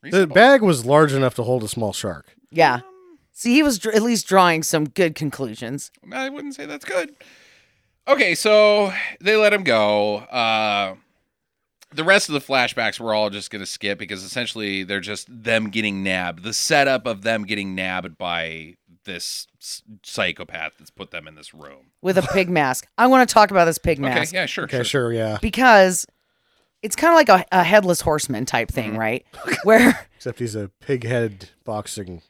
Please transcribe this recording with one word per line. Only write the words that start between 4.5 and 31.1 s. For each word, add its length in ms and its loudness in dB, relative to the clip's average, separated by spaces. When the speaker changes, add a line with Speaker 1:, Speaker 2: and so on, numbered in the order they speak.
Speaker 3:
some 260 -2
good 240 0
conclusions. 800 -10
Speaker 2:
I 180 -8
wouldn't 260 -14
say 100 -14
that's 200 -14
good. 300 -6
Okay, 260 2
so 580 4
they 140 2
let 180 4
him 100 -2
go. 540 2
Uh, 760 -2
the 100 -6
rest 260 4
of 40 -6
the 80 -2
flashbacks 580 -2
we're 140 -4
all 160 0
just 220 -12
gonna 140 -12
skip 340 -6
because 240 -12
essentially 600 -8
they're 160 -4
just 300 -12
them 400 -2
getting 340 -4
nabbed. 400 -4
The 100 -8
setup 540 0
of 160 -6
them 200 -2
getting 320 -6
nabbed 420 -8
by 580 -8
this 420 -12
s-, 220 -16
psychopath 720 -8
that's 140 -20
put 200 -20
them 160 -16
in 80 -20
this 180 -20
room. 380 -20
Speaker 3:
With 160 -2
a 40 2
pig 280 -2
mask. 380 -2
I 100 2
wanna 180 6
talk 260 4
about 140 4
this 120 0
pig 220 -2
Speaker 2:
Okay, 100 -4
Speaker 3:
mask. 240 -4
Speaker 2:
yeah, 120 -2
sure, 200 -8
Speaker 1:
Okay, 120 -6
Speaker 2:
sure. 80 -2
Speaker 1:
sure, 280 -2
yeah. 280 -4
Speaker 3:
Because 640 4
it's 120 -8
kinda 200 4
like 140 6
a, 220 6
a 120 4
headless 380 4
horseman 440 -2
type 240 -2
thing, 220 -6
Speaker 2:
Mm-hmm. 80 -6
Speaker 3:
right? 260 -4
<laughs> 200 -6
Where 520 4
Speaker 1:
Except 240 -12
he's 160 -6
a 140 -8
pig 240 -6
head 440 -4